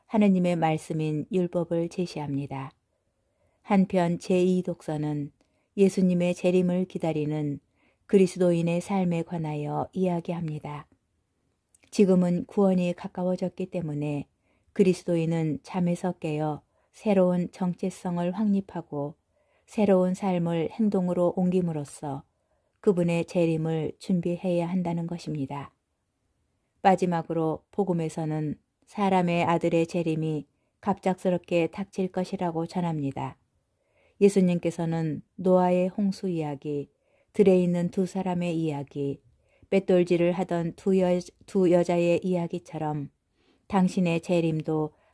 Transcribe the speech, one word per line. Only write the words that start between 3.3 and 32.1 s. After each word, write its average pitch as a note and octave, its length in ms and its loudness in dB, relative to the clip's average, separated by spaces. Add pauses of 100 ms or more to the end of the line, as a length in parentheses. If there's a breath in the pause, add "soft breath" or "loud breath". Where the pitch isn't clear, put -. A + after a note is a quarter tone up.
한편 F#3 580 2
제이 F3+ 440 2
독서는 D3+ 680 -4 (460)
예수님의 F3+ 580 2
재림을 F3+ 520 2
기다리는 D3+ 720 -4 (460)
그리스도인의 F3 760 2
삶에 F3 420 -2
관하여 D3+ 680 -6
이야기합니다. E3 960 -4 (1080)
지금은 F3+ 520 4
구원이 F3+ 480 2
가까워졌기 F#3 720 -6
때문에 D3 600 -6 (460)
그리스도인은 E3 920 2
잠에서 F3+ 480 -2
깨어 D3+ 500 -4 (320)
새로운 F3+ 600 2
정체성을 F3+ 800 -4
확립하고 F3+ 840 -4 (500)
새로운 F#3 500 2
삶을 E3+ 580 -2
행동으로 F3+ 640 0
옮김으로써 E3 880 -4 (560)
그분의 E3+ 460 2
재림을 D#3+ 760 0
준비해야 F3 680 -2
한다는 E3+ 380 -4
것입니다. D3 640 -8 (1120)
마지막으로 E3 880 2
복음에서는 D#3+ 840 -2 (300)
사람의 F3+ 580 0
아들의 E3 420 2
재림이 D#3+ 600 -4 (320)
갑작스럽게 F3+ 880 -2
닥칠 F#3+ 420 -6